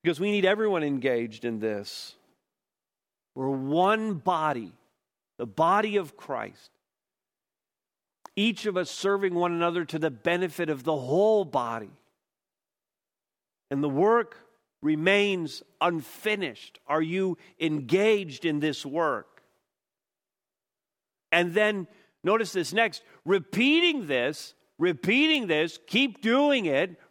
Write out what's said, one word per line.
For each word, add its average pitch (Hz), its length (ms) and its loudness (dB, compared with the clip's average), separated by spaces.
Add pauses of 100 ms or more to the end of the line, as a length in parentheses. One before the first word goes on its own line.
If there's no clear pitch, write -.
Because 165 180 0
we 208 100 0
need 202 140 2
everyone 202 380 2
engaged 120 640 -2
in 113 140 -4
this. 104 540 -6 (1200)
We're 135 140 -4
one 180 680 0
body, 151 580 -2 (680)
the 120 80 -6
body 196 500 2
of 170 200 -4
Christ. 110 540 -10 (1700)
Each 208 300 0
of 185 100 -2
us 180 140 -2
serving 196 440 0
one 175 180 0
another 170 340 0
to 165 120 -6
the 156 120 0
benefit 170 580 -2
of 135 160 -6
the 156 120 0
whole 185 500 2
body. 117 440 -4 (1800)
And 139 120 -2
the 147 60 0
work 214 540 2 (380)
remains 175 840 0 (160)
unfinished. 170 1040 -4
Are 156 160 0
you 180 360 -2 (200)
engaged 160 840 0
in 151 160 0
this 151 260 -2
work? 143 560 -4 (1900)
And 175 220 2
then, 208 340 0 (340)
notice 202 300 0
this 170 200 -4
next, 214 300 0 (220)
repeating 262 840 2
this, 135 480 -2 (240)
repeating 226 680 2
this, 160 400 0
keep 240 340 0
doing 254 460 2
it, 160 340 0 (100)